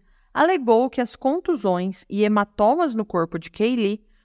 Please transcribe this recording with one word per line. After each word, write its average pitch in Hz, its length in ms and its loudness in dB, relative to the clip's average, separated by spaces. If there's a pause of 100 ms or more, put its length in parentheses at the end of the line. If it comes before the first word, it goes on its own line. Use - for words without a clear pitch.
(320)
alegou 262 560 2
que - 140 -4
as 240 140 -6
contusões 202 920 -2
e 202 160 -2
hematomas 214 720 2
no 220 100 -2
corpo 170 360 -4
de - 100 -12
Kaylee 214 560 -2 (200)